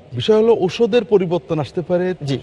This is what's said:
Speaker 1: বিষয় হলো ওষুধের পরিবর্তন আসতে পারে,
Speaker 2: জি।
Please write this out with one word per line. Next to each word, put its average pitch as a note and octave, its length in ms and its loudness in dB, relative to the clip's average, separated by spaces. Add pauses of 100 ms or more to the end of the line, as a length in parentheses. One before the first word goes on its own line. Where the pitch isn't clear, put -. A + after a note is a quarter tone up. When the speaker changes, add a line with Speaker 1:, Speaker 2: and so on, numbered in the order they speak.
(120)
Speaker 1:
বিষয় B2+ 240 0
হলো A3 240 4
ওষুধের A3 440 0
পরিবর্তন F3 540 0
আসতে D#3 240 -4
পারে, F3+ 320 -2 (100)
Speaker 2:
জি। C#3 180 -2